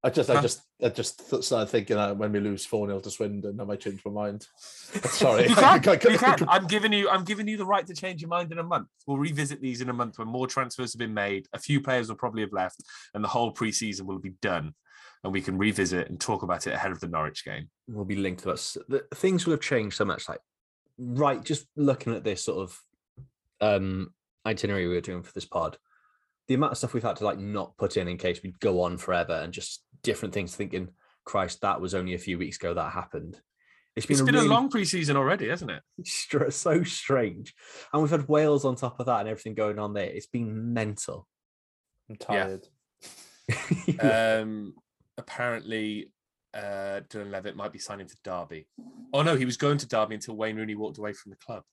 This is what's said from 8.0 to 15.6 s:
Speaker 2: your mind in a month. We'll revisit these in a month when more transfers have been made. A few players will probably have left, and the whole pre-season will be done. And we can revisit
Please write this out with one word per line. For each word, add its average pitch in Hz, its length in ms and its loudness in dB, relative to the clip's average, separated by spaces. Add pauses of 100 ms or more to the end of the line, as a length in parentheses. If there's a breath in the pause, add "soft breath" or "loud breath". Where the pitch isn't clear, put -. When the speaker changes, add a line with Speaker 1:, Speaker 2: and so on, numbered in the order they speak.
Speaker 2:
your 165 80 -8
mind 170 220 -2
in 165 80 -8
a 165 40 -4
month. 165 240 -2 (200)
We'll 139 100 0
revisit 147 420 -2
these 127 220 -4
in 127 80 -4
a 120 40 -2
month 120 260 -4
when 110 80 -6
more 127 180 -2
transfers 123 480 -4
have 117 60 -14
been 110 160 -4
made. 101 380 -2
A 98 60 -8
few 143 220 2
players 127 280 0
will 110 60 -6
probably 110 260 -4
have 101 120 -4
left, 92 280 -4 (340 loud breath)
and 104 80 -4
the 104 40 -2
whole 120 260 0
pre-season 104 520 -4
will 95 140 -6
be 90 220 -10
done. 82 340 -2 (480 soft breath)
And 95 100 -4
we 95 80 0
can 95 160 -4
revisit 92 520 2